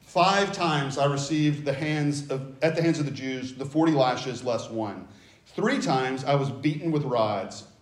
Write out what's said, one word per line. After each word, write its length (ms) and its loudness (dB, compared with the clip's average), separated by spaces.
Five 520 2
times 440 0
I 100 2
received 580 0
the 80 0
hands 580 -2
of, 320 -6
at 140 2
the 60 0
hands 160 2
of 60 0
the 60 -2
Jews, 440 -8
the 100 -8
forty 280 4
lashes 520 0
less 260 -2
one. 380 -6
Three 340 0
times 440 0
I 120 4
was 140 0
beaten 420 -2
with 100 2
rods. 600 -2